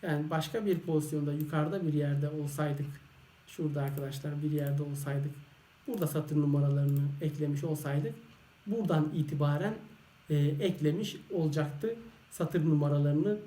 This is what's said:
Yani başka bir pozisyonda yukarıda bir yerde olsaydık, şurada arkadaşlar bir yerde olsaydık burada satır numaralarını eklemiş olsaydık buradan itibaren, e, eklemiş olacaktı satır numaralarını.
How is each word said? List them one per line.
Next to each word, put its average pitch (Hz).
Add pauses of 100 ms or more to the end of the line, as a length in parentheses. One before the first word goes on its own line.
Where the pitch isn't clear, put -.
Yani 156
başka 165
bir 180
pozisyonda 151
yukarıda 156
bir 156
yerde 143
olsaydık, 147 (600)
şurada 143
arkadaşlar 143
bir 151
yerde 143
olsaydık 143 (580)
burada 202
satır 151
numaralarını 143 (200)
eklemiş 147
olsaydık 151 (520)
buradan 175
itibaren, 147 (560)
e, 151
eklemiş 151 (160)
olacaktı 156 (360)
satır 165
numaralarını. 147